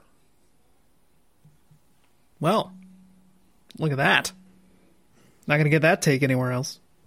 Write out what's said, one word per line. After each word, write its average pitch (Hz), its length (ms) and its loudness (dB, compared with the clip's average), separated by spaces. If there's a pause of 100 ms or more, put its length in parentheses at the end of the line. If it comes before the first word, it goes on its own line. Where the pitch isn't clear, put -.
(2500)
Well, 180 320 0 (1080)
look 156 140 -2
at 131 60 -4
that. 156 340 0 (1120)
Not 147 120 0
gonna 156 120 2
get 156 120 2
that 170 200 2
take 139 200 0
anywhere 127 300 0
else. 127 260 -8 (280)